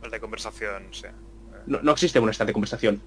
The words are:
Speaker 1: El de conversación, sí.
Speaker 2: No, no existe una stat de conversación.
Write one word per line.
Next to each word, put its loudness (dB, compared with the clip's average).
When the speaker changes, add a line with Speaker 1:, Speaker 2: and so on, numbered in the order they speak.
Speaker 1:
El -12
de -8
conversación, -8
sí. -14
Speaker 2:
No, -2
no 6
existe 4
una 4
stat 0
de 0
conversación. 2